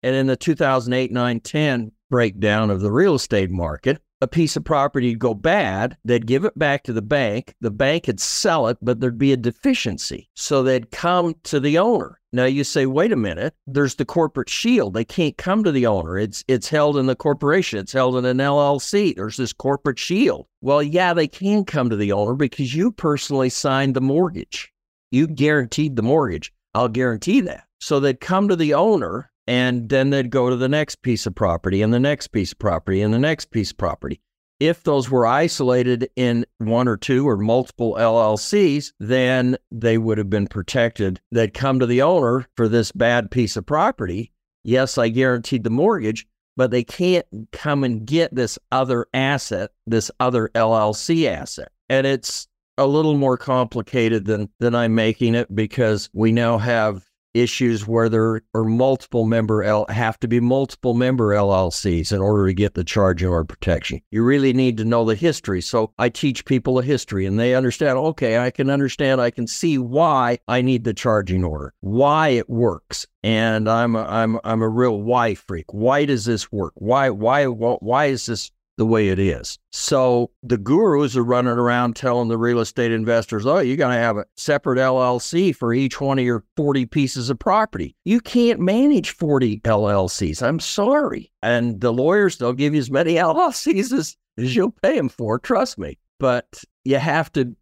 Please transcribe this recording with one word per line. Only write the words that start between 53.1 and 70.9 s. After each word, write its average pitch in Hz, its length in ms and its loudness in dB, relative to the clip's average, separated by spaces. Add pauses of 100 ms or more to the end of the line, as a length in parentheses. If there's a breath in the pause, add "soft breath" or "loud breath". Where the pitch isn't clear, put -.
more 135 180 2
complicated 117 880 0
than, 107 240 -2 (100)
than 120 160 0
I'm 117 200 2
making 113 400 2
it 120 200 -2
because 107 600 0
we 110 180 2
now 117 240 2
have 110 480 -2 (300)
issues 117 520 0
where 113 220 2
there 110 320 2 (140)
are 113 100 0
multiple 120 600 0
member 110 360 0
L-, 107 280 2
have 110 300 -2
to 131 60 -4
be 120 140 2
multiple 127 540 0
member 120 400 2
L 101 180 2
L 92 180 2
Cs 85 420 -2
in 95 100 0
order 101 240 4
to 95 80 2
get 101 180 0
the - 100 -4
charging 92 460 2
order 85 160 0
protection. - 560 -4 (100)
You 110 140 0
really 135 300 4
need 127 240 2
to 110 80 -2
know 117 180 2
the 110 100 2
history. 104 460 -2
So 110 380 -2
I 123 100 2
teach 127 380 -4
people 131 280 0
the 127 80 0
history 120 440 -2
and 98 120 0
they 123 160 2
understand, 131 440 0
"Okay, 135 400 0
I 123 120 0
can 135 200 -2
understand, 139 500 0
I 120 100 2
can 117 160 -6
see 156 300 -2
why 127 640 0 (100)
I 123 140 0
need 127 220 0
the 113 100 -2